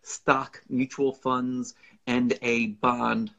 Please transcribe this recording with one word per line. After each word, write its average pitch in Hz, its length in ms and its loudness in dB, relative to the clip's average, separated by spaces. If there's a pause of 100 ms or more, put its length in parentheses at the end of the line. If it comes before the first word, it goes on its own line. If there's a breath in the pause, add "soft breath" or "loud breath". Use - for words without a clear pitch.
stock - 680 -2
mutual 131 440 -2
funds 127 600 -2 (320 loud breath)
and 123 360 2
a 117 260 2
bond 113 720 0